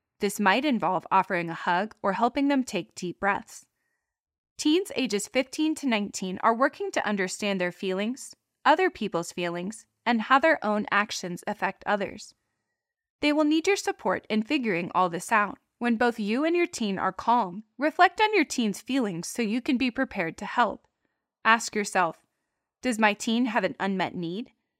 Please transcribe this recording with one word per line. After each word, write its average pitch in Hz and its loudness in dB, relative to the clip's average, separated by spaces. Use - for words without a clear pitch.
This 202 -2
might 208 4
involve 185 0
offering 175 2
a 165 -6
hug 185 -2
or 196 0
helping 240 2
them 269 2
take - -6
deep - -8
breaths. - -4
Teens 339 2
ages 208 -2
fifteen 311 -2
to 294 -6
nineteen 202 -2
are 233 4
working 294 -2
to - -2
understand 196 -2
their 180 -2
feelings, 202 -6
other 339 4
people's 180 -4
feelings, 175 -6
and 226 2
how 262 4
their 320 4
own 208 0
actions 190 -2
affect 190 -6
others. 202 -4
They 294 2
will 302 4
need 311 2
your 392 4
support - -4
in 220 0
figuring 220 -2
all 185 2
this 170 -6
out. 208 2
When 240 2
both 233 2
you 226 0
and 339 0
your 349 2
teen 202 -4
are 190 0
calm, 214 -2
reflect 349 2
on 427 2
your 339 4
teen's 214 -2
feelings 208 -4
so - -4
you 226 -2
can 262 0
be 254 0
prepared 196 -4
to 202 -10
help. - 0
Ask 226 2
yourself, 196 0
"Does 247 -2
my 214 4
teen 233 0
have 214 0
an 165 -2
unmet 190 -2
need?" 180 -8